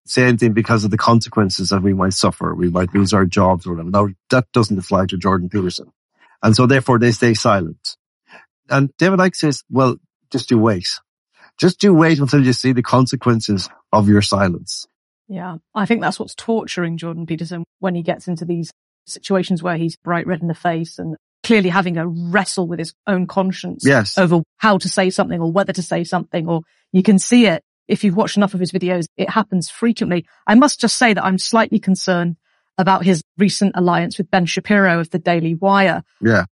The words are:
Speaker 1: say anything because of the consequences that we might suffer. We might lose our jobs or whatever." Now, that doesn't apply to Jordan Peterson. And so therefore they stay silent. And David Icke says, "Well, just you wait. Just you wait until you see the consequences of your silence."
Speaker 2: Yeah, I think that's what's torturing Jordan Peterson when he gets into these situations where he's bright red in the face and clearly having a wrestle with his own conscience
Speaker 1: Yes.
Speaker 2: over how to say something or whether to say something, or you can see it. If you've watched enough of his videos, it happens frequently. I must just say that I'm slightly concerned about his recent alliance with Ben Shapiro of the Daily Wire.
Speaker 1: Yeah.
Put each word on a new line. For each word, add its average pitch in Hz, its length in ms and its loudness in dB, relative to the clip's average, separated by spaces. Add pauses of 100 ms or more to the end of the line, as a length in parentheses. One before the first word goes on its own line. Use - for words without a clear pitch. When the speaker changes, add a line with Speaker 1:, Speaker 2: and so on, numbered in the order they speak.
Speaker 1:
say 127 200 2
anything 120 260 4
because 110 320 0
of 101 80 0
the 107 60 -2
consequences 104 720 0
that 98 120 0
we 98 120 2
might 95 180 0
suffer. 90 420 -2
We 87 160 0
might 90 240 -2
lose 98 200 2
our 98 120 4
jobs 92 400 0
or 87 100 -8
whatever." 82 160 -10
Now, 101 180 0 (200)
that 127 220 0
doesn't 107 260 0
apply 92 280 -2
to 92 120 -6
Jordan 90 300 -2
Peterson. 92 460 -6 (500)
And 110 100 6
so 127 140 4
therefore 127 320 2
they 117 140 4
stay 117 200 2
silent. 95 640 -2 (720)
And 139 280 2
David 185 220 2
Icke 185 180 2
says, 147 320 -2
"Well, 127 260 2 (360)
just 127 200 -4
you 120 60 4
wait. 107 320 0 (680)
Just - 240 0
you 202 120 6
wait 160 260 4
until 139 260 2
you 120 80 4
see 131 200 0
the 120 100 0
consequences 117 840 0 (240)
of 104 160 4
your 104 120 6
silence." 98 640 -2 (420)
Speaker 2:
Yeah, 180 280 -10 (160)
I 208 120 -2
think 233 160 0
that's - 180 -4
what's - 160 -12
torturing 175 600 -4
Jordan 165 280 -10
Peterson 170 380 -8 (160)
when 185 160 -4
he 170 80 -6
gets - 240 -4
into 175 180 -6
these 170 260 -6 (340)
situations 185 580 -2
where 175 140 -4
he's 165 200 -4
bright 170 300 -4
red 165 140 -4
in 170 60 -4
the 165 60 -4
face 165 460 -6
and 160 160 -8 (280)
clearly 208 260 2
having 175 280 -2
a 165 100 -4
wrestle 175 600 -4
with 170 120 -6
his 165 140 -8 (120)
own 185 220 -2
conscience 185 580 -4
Speaker 1:
Yes. 127 320 2
Speaker 2:
over 175 240 2 (160)
how 208 200 2
to 185 120 -4
say 190 200 0
something 175 300 -2
or 165 120 -2
whether 190 220 0
to 180 80 -6
say 170 220 -4
something, 170 440 -6
or 165 140 -2 (300)
you 185 120 2
can 196 160 6
see 240 260 4
it. 170 180 0 (240)
If 208 160 -2
you've 185 140 2
watched - 200 -2
enough 202 160 2
of 180 60 -4
his 180 140 -4
videos, 180 320 -2 (100)
it 190 140 -4
happens 190 400 -2
frequently. 185 560 -2 (200)
I 214 100 4
must 277 260 4
just - 160 0
say 233 160 2
that 180 100 -2
I'm 190 140 0
slightly 220 420 0
concerned 175 560 -2 (420)
about 185 280 2
his 180 160 2 (160)
recent 196 380 0
alliance 175 420 0
with 175 120 -6
Ben 185 160 2
Shapiro 185 540 2
of 165 100 -6
the 185 100 -4
Daily 170 360 0
Wire. 190 480 2 (180)
Speaker 1:
Yeah. 104 240 2 (120)